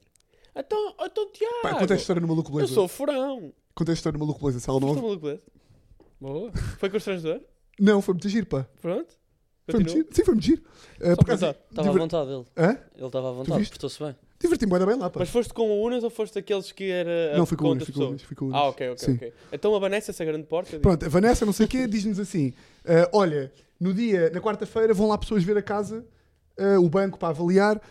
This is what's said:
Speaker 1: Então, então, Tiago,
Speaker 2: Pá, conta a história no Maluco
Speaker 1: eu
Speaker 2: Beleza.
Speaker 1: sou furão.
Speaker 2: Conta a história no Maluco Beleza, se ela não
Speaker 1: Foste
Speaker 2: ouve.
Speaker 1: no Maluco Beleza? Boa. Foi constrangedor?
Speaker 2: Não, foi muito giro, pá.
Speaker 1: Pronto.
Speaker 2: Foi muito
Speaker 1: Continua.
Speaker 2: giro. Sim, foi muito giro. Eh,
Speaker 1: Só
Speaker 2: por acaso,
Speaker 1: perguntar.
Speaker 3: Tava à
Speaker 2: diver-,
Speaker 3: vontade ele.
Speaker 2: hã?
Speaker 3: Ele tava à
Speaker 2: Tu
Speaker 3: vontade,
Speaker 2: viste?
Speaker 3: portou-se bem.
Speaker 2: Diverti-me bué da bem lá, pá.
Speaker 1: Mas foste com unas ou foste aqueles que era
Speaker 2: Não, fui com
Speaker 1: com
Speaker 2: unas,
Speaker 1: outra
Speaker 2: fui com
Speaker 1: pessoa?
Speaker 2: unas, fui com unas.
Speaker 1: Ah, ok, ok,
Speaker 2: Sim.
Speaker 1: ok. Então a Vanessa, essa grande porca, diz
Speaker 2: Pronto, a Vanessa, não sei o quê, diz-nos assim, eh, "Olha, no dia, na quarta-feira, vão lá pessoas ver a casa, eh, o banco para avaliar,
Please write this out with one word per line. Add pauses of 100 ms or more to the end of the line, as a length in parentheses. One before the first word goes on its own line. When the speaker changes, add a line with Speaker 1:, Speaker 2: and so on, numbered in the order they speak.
(560)
Speaker 1:
Então,
então,
Tiago,
Speaker 2:
Pá,
conta
a
história
no
Maluco
Speaker 1:
eu
Speaker 2:
Beleza.
Speaker 1:
sou
furão. (220)
Speaker 2:
Conta
a
história
no
Maluco
Beleza,
se
ela
não
Speaker 1:
Foste
Speaker 2:
ouve.
Speaker 1:
no
Maluco
Beleza? (760)
Boa. (260)
Foi
constrangedor? (380)
Speaker 2:
Não,
foi
muito
giro,
pá. (160)
Speaker 1:
Pronto. (520)
Speaker 2:
Foi
muito
Speaker 1:
Continua.
Speaker 2:
giro.
Sim,
foi
muito
giro. (380)
Eh,
Speaker 1:
Só
Speaker 2:
por
acaso,
Speaker 1:
perguntar.
Speaker 3:
Tava
à (100)
Speaker 2:
diver-,
Speaker 3:
vontade
ele. (120)
Speaker 2:
hã? (200)
Speaker 3:
Ele
tava
à
Speaker 2:
Tu
Speaker 3:
vontade,
Speaker 2:
viste?
Speaker 3:
portou-se
bem. (240)
Speaker 2:
Diverti-me
bué
da
bem
lá,
pá.
Speaker 1:
Mas
foste
com
unas
ou
foste
aqueles
que
era
Speaker 2:
Não,
fui
com
Speaker 1:
com
Speaker 2:
unas,
Speaker 1:
outra
Speaker 2:
fui
com
Speaker 1:
pessoa?
Speaker 2:
unas,
fui
com
unas.
Speaker 1:
Ah,
ok,
ok,
Speaker 2:
Sim.
Speaker 1:
ok. (200)
Então
a
Vanessa,
essa
grande
porca,
diz
Speaker 2:
Pronto,
a
Vanessa,
não
sei
o
quê,
diz-nos
assim, (320)
eh,
"Olha, (280)
no
dia,
na
quarta-feira,
vão
lá
pessoas
ver
a
casa, (540)
eh,
o
banco
para
avaliar, (100)